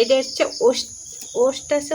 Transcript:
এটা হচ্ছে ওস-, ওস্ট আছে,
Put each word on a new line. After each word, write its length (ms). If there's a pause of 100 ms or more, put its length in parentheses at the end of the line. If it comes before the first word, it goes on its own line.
এটা 180
হচ্ছে 220 (240)
ওস-, 240 (540)
ওস্ট 240 (100)
আছে, 160